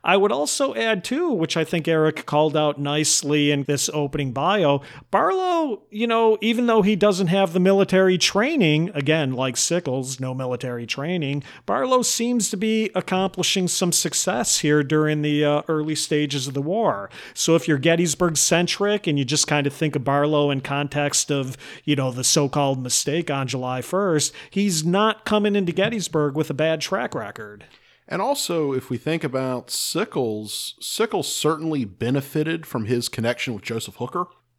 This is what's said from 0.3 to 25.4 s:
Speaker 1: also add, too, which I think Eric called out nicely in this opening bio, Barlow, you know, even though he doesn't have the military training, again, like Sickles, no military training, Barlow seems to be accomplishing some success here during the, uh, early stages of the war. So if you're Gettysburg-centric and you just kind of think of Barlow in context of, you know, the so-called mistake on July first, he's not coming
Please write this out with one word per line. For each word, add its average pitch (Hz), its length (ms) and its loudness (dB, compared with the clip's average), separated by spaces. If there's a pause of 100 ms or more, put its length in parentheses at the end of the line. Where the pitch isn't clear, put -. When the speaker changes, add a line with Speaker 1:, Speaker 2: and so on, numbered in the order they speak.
Speaker 1:
also 277 420 -2
add, 226 300 -2
too, 320 260 -2
which 165 240 0
I 165 80 2
think 160 240 -2
Eric 156 380 2
called 151 320 2
out 151 200 0
nicely 147 720 2
in 143 120 0
this 143 300 -2
opening 143 400 -2
bio, 147 480 2 (280)
Barlow, 339 800 0
you 208 160 -2
know, 226 360 4
even 226 240 2
though 226 160 6
he 202 160 4
doesn't 196 300 4
have 190 260 2
the 180 80 2
military 190 560 6
training, 196 760 2
again, 147 380 0
like 127 240 -2
Sickles, 135 640 -2
no 127 140 -6
military 123 520 -6
training, 143 580 -4 (220)
Barlow 254 360 2
seems 233 480 0
to 202 80 -4
be 220 360 0
accomplishing 185 760 0
some 175 240 0
success - 680 0
here 147 240 4
during 151 380 2
the, 147 240 0
uh, 147 240 2
early 156 260 -2
stages 147 500 -2
of 139 80 -6
the 139 80 -2
war. 147 480 -2 (240)
So - 220 2
if 165 120 0
you're 151 100 4
Gettysburg-centric 175 1300 2
and 147 140 2
you 135 60 0
just 143 220 0
kind 147 200 0
of 135 60 -2
think 156 220 -2
of 135 80 -2
Barlow 143 460 2
in 135 120 -2
context 143 720 -2
of, 135 240 -2 (280)
you 147 120 0
know, 135 160 0
the 123 120 -4
so-called 139 580 2
mistake 143 480 -2
on 135 180 -2
July 127 340 -4
first, 180 520 0 (160)
he's 190 340 0
not 202 420 0
coming 208 300 2